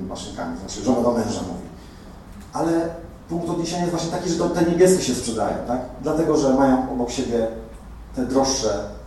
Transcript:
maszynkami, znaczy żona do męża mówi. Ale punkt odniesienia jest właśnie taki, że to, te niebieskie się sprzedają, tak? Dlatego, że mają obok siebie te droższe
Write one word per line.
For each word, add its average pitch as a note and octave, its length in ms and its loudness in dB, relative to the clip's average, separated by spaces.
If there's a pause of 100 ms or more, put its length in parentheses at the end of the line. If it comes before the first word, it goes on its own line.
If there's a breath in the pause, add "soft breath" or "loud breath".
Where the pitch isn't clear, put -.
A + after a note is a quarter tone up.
maszynkami, - 500 -8
znaczy - 240 -10
żona A#2+ 200 2
do A#2+ 100 4
męża G#2+ 280 -2
mówi. - 260 -8 (840 loud breath)
Ale E3 360 2 (400)
punkt E3+ 220 -2
odniesienia E3+ 300 -2
jest E3+ 100 0
właśnie E3 200 -2
taki, F3+ 200 -2
że D#3+ 80 2
to, F3 100 2
te E3+ 140 2
niebieskie F3+ 420 6
się B2 100 0
sprzedają, - 420 0 (100)
tak? B2 140 0 (220)
Dlatego, D#3 340 2
że C3+ 180 6
mają C3 380 4
obok A#2+ 180 -2
siebie A2+ 380 0 (680)
te B2 100 0
droższe A2 580 2 (220)